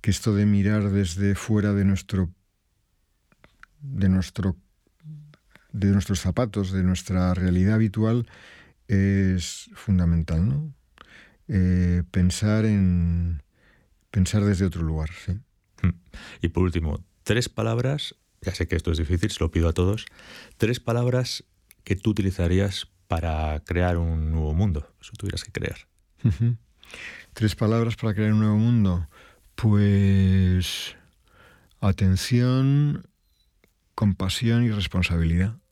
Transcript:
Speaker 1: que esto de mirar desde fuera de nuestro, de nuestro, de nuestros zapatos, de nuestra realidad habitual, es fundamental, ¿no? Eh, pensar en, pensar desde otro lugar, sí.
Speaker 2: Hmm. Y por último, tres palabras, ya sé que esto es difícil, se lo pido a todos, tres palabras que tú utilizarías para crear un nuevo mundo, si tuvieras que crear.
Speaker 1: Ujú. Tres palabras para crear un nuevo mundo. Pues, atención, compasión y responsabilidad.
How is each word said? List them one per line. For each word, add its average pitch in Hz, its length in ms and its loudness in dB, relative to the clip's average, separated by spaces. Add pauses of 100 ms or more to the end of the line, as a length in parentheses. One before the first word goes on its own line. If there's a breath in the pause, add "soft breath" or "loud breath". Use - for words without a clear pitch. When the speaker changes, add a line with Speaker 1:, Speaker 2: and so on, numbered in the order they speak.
Speaker 1:
que - 100 -2
esto 101 240 0
de 104 120 4
mirar 101 440 2
desde 98 440 0
fuera 104 400 0
de 101 100 2
nuestro, 95 460 0 (1500)
de 123 280 -2
nuestro, 92 480 -2 (1120 soft breath)
de 101 180 -2
nuestros 98 320 0
zapatos, 101 520 -2
de 95 100 0
nuestra 90 520 0
realidad 92 400 2
habitual, 110 520 0 (600 loud breath)
es 98 880 0
fundamental, 85 760 2
¿no? 143 260 -4 (760 loud breath)
Eh, 90 600 2
pensar 104 540 2
en, 87 760 2 (680 soft breath)
pensar 101 340 2
desde 98 220 2
otro 85 160 -4
lugar, 78 280 -2 (140)
sí. 90 80 -6 (500)
Speaker 2:
Hmm. 90 120 0 (480 loud breath)
Y - 60 0
por 90 160 0
último, 82 400 -4 (180)
tres 117 260 -2
palabras, 120 680 -4 (260)
ya - 120 -6
sé 87 120 -4
que 90 100 -2
esto 85 140 -4
es 78 80 -2
difícil, 85 320 -2
se - 100 -8
lo 80 100 0
pido 82 180 2
a 80 40 0
todos, 92 340 0 (500 loud breath)
tres 117 240 -2
palabras 123 640 -2 (400)
que 95 120 -2
tú - 140 -2
utilizarías 95 760 0 (200)
para 78 560 -4
crear 90 320 0
un 82 340 -2
nuevo 78 240 -2
mundo, 85 460 -2
si - 120 -20
tuvieras - 320 -8
que - 80 -20
crear. - 360 -8 (360)
Speaker 1:
Ujú. 117 320 0 (760 loud breath)
Tres 110 240 0
palabras 113 400 0
para 110 180 -4
crear 107 180 0
un 107 80 4
nuevo 107 160 2
mundo. 107 520 2 (460 loud breath)
Pues, 98 1400 2 (840 loud breath)
atención, 127 1300 2 (880)
compasión 110 720 0
y 117 60 2
responsabilidad. 90 840 0 (160)